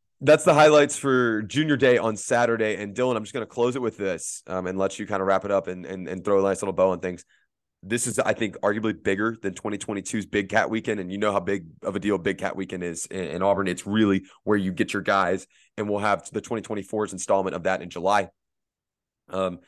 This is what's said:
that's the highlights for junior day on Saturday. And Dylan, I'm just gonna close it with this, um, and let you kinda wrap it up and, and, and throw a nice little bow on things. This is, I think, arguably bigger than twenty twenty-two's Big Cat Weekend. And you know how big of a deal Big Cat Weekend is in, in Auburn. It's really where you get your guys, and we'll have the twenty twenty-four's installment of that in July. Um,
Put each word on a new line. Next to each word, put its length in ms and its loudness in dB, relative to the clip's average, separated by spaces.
that's 240 4
the 80 6
highlights 420 8
for 460 2
junior 340 0
day 220 6
on 180 0
Saturday. 640 0
And 140 -10
Dylan, 220 0
I'm 60 -4
just 100 -16
gonna 120 -6
close 300 0
it 60 -4
with 160 -4
this, 500 -6
um, 200 -4
and 100 -4
let 220 -2
you 60 -6
kinda 200 -2
wrap 180 2
it 80 -4
up 160 0
and, 180 -10
and, 220 -10
and 160 -8
throw 160 4
a 80 2
nice 140 0
little 100 -2
bow 200 4
on 100 -4
things. 240 -8
This 240 -2
is, 120 -2
I 140 2
think, 280 -4
arguably 420 0
bigger 380 0
than 120 -4
twenty 240 -6
twenty-two's 500 -6
Big 200 -2
Cat 220 2
Weekend. 320 -2
And 100 -8
you 60 -6
know 160 0
how 80 2
big 240 -4
of 140 -4
a 20 -2
deal 180 0
Big 200 -2
Cat 180 -6
Weekend 300 -8
is 220 -8
in, 180 -8
in 160 -6
Auburn. 260 2
It's 180 -4
really 380 4
where 120 2
you 140 0
get 220 -2
your 80 -2
guys, 440 2
and 140 -4
we'll 100 0
have 320 0
the 80 -4
twenty 220 -6
twenty-four's 500 -6
installment 440 0
of 80 -6
that 180 -2
in 80 -12
July. 400 0
Um, 380 -4